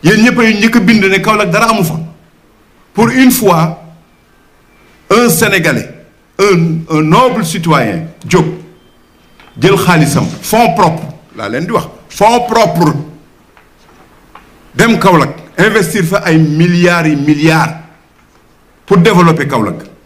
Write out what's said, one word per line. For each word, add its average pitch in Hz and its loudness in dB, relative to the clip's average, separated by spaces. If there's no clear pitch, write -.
Yéen 220 4
ñëpp 240 2
a 226 2
njëkk 226 0
bind 214 2
ne 190 2
Kaolack 208 0
dara 220 0
amu 214 0
fa. 160 -6
Pour 226 2
une 254 4
fois, 165 0
un 233 2
Sénégalais, 165 -2
un, 170 2
un 156 0
noble 214 0
citoyen, 139 -2
jóg, - 2
jël 185 2
xaalisam, 165 0
fonds 226 0
propre, 165 -2
laa 107 -8
leen 131 -6
di 208 -8
wax, - -4
fonds 233 0
propre, 170 0
dem 208 0
Kaolack, 160 2
investir 202 0
fa 175 -2
ay 165 2
milliards 170 0
et 151 0
milliards 151 0
pour 190 2
développer 170 2
Kaolack. 107 -4